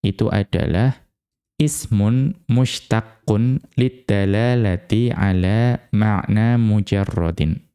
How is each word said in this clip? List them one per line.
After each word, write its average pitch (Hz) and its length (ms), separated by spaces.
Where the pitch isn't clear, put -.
itu 98 240
adalah 101 720
ismun 127 720
mushtaqqun 117 1120
liddalalati 110 1400
ala 101 640
ma'na 107 640
mujarrodin. 95 1040